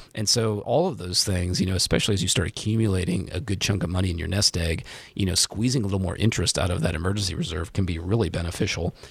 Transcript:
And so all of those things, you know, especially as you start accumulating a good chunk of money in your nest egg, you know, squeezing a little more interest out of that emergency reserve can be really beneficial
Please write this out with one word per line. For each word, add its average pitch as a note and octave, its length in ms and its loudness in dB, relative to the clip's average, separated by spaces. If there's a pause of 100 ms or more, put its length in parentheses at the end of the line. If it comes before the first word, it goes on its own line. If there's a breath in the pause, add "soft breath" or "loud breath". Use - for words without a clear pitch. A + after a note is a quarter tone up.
(140 loud breath)
And G#2+ 140 -4
so A2 320 2
all D3 280 2
of C3+ 100 -4
those F2+ 260 0
things, F2+ 360 0
you F#2 80 2
know, F#2 80 2
especially - 380 2
as F#2 80 2
you F#2 60 0
start F2+ 200 2
accumulating G#2+ 840 0
a F#2 80 -4
good F#2 220 -2
chunk G2 220 0
of E2 60 0
money F#2 200 2
in E2+ 80 -2
your E2 100 -4
nest F#2+ 300 2
egg, E2 280 0 (280 loud breath)
you G2 120 -2
know, F2 100 0
squeezing B2 480 0
a - 20 0
little G2 140 0
more F2+ 180 -2
interest G2 400 2
out F2 120 2
of F2+ 120 0
that - 140 0
emergency F2+ 400 -2
reserve E2+ 380 -4
can G2 120 0
be E2+ 140 -2
really F#2 300 2
beneficial E2+ 680 -2 (160 loud breath)